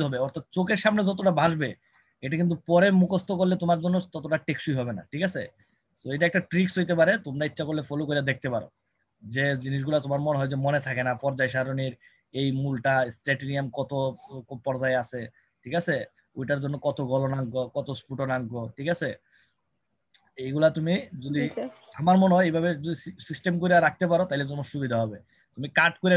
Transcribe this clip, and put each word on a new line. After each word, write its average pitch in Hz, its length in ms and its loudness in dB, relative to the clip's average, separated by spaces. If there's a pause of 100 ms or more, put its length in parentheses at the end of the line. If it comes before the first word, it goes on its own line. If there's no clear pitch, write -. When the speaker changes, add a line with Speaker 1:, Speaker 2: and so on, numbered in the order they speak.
Speaker 1:
হবে, 135 200 -2
অর্থাৎ 143 180 -8 (120)
চোখের 185 280 2
সামনে 214 260 4
যতটা 190 220 2 (100)
ভাসবে, 156 280 2 (560)
এটা 135 160 -2
কিন্তু 170 140 2 (140)
পরে 175 180 8 (140)
মুখস্থ 180 280 2 (100)
করলে 185 240 4
তোমার 170 200 2
জন্য 180 120 0 (180)
ততটা 156 240 -2 (100)
টেকসই 147 320 -2
হবে 123 180 -4
না, 85 140 -10
ঠিক 151 180 -4
আছে? 143 140 -6 (560)
So - 60 -20 (100)
এটা 156 140 2
একটা 175 120 2 (100)
tricks 180 280 2
হইতে 175 200 0
পারে, 165 140 6 (120)
তোমরা 143 240 -4
ইচ্ছা - 180 -8
করলে 151 220 -2
ফলো 147 200 -2
করে 143 200 2
দেখতে 135 240 -4
পারো। 110 140 -4 (560)
যে 117 200 -2 (200)
জিনিসগুলো 139 420 -2
তোমার 139 220 -2
মনে 147 120 0
হয় 135 140 0
যে 139 120 -2
মনে 143 220 2
থাকে 127 200 -2
না, 127 40 0 (120)
পর্যায় 131 320 0
সারণীর 131 380 -2 (460)
এই 139 80 0 (140)
মূলটা 135 320 0 (240)
stratinium 139 500 -4 (100)
কত 135 140 -4 (720)
পর্যায়ে 131 380 0
আছে, 120 180 -10 (420)
ঠিক 127 160 -8
আছে? 170 160 0 (420)
ওইটার 135 260 -2
জন্য 143 120 -4 (120)
কত 143 120 -2 (120)
গলনাঙ্ক, 135 420 -2 (220)
কত 143 120 -4 (120)
স্ফুটনাঙ্ক, 127 520 -4 (260)
ঠিক 139 180 -6
আছে? 156 140 -4 (1300)
এইগুলা 147 240 2 (100)
তুমি 160 160 0 (300)
যদি, 143 180 -2
Speaker 2:
জি - 140 0
স্যার। 254 140 -6 (320)
Speaker 1:
আমার 175 220 6
মনে 185 120 6
হয় 185 140 4
এইভাবে 165 200 0 (140)
যদি 165 200 -4
সি-, - 140 -14 (100)
system 175 340 -4
করে 180 120 4 (140)
রাখতে 165 240 0
পারো 170 180 4
তাহলে 139 220 -2
তোমার 143 220 -6
সুবিধা 131 300 -2
হবে। 104 140 -6 (380)
তুমি 135 120 -8 (100)
cut 165 160 4 (100)
করে 185 140 6